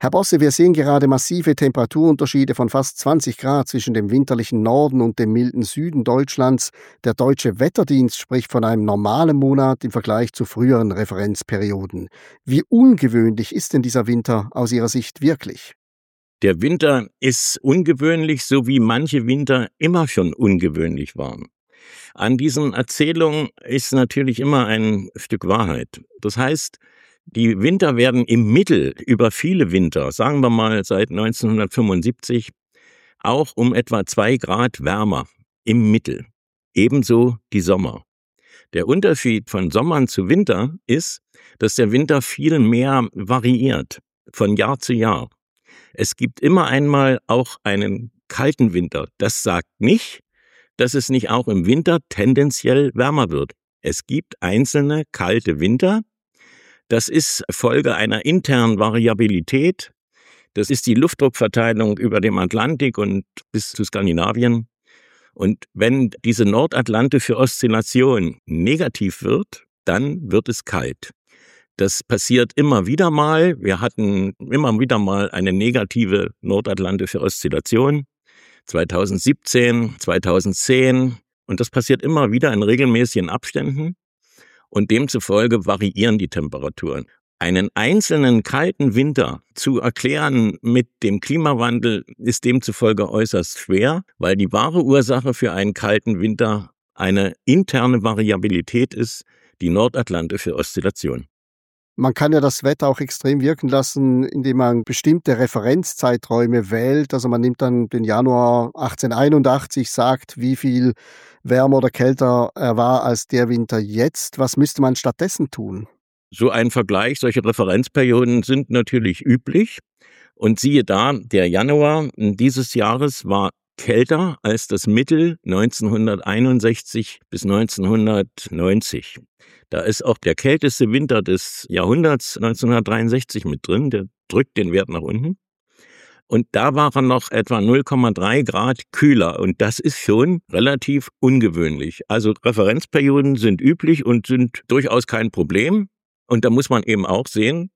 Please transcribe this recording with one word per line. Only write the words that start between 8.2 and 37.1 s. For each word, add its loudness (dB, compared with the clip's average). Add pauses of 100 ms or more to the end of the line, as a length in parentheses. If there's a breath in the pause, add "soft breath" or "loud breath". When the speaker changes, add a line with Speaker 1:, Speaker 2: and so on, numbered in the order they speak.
Speaker 1:
von 0
einem 0
normalen 2
Monat 2
im -6
Vergleich -2
zu -6
früheren 2
Referenzperioden. -6 (380 soft breath)
Wie 2
ungewöhnlich 4
ist -4
denn 4
dieser 0
Winter 0
aus -4
Ihrer 0
Sicht -6
wirklich? -4 (640)
Speaker 2:
Der 2
Winter 2 (120)
ist -2
ungewöhnlich, 0
so 2
wie 2
manche 0
Winter 0
immer 0
schon 0
ungewöhnlich -2
waren. -10 (640 loud breath)
An 0
diesen -2
Erzählungen -2 (120)
ist -4
natürlich 0
immer 2
ein 0
Stück -6
Wahrheit. -2 (220)
Das -4
heißt, -4 (540 soft breath)
die 2
Winter 2
werden 2
im 2
Mittel 2 (140)
über 2
viele 0
Winter, 0
sagen -2
wir 4
mal 0
seit -2
neunzehnhundertfünfundsiebzig, -2 (720 soft breath)
auch -2
um 2
etwa 0
zwei 0
Grad -2
wärmer -2 (340)
im 2
Mittel. -2 (480)
Ebenso 2 (160)